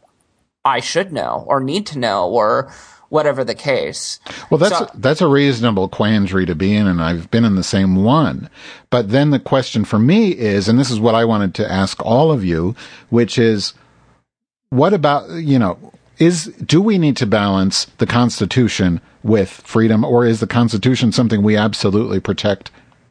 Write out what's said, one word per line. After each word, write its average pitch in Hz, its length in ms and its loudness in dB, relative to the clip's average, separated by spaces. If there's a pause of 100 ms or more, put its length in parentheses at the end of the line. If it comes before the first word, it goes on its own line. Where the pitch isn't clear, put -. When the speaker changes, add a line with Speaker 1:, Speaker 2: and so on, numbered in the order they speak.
(640)
Speaker 1:
I 127 140 2
should 175 340 -4
know 64 360 -6
or 135 120 0
need 160 260 -4
to 151 120 -12
know 98 320 -2
or 117 420 0 (360)
whatever 143 340 -2
the 110 140 -6
case. - 640 -6 (300)
Speaker 2:
Well, 160 80 2
that's, 175 200 2
Speaker 1:
So - 160 -4
Speaker 2:
that's 131 260 -2
a 180 60 2
reasonable 120 600 2
quandary 98 580 0
to 87 80 -2
be 95 200 0
in, 104 120 2
and 87 160 0
I've 85 300 -4
been 117 120 2
in 101 120 2
the 90 80 -2
same 98 400 0
one. 123 440 0 (420)
But 117 200 0
then 143 200 2
the 135 100 2
question 123 440 -2
for 107 140 -2
me 190 320 4
is, 101 380 -2
and 117 100 4
this 135 120 0
is 107 100 -4
what 113 160 2
I 117 80 2
wanted 104 320 0
to 107 140 -2
ask 95 340 -2
all 143 260 2
of 120 140 -2
you, 87 320 -2 (340)
which 117 280 0
is, 113 360 0 (960)
what 156 240 4
about, 147 360 0
you 156 280 0
know, 98 340 -2 (260)
is, 170 280 2 (180)
do 156 160 2
we 208 160 2
need 151 200 2
to 120 100 -2
balance 98 600 0 (120)
the 113 80 0
Constitution 107 920 0 (240)
with 101 260 2
freedom, 110 540 0
or 120 200 2
is 113 140 2
the 110 80 -2
Constitution 117 640 0
something 110 320 0
we 107 140 2
absolutely 104 640 0
protect - 500 -4 (400)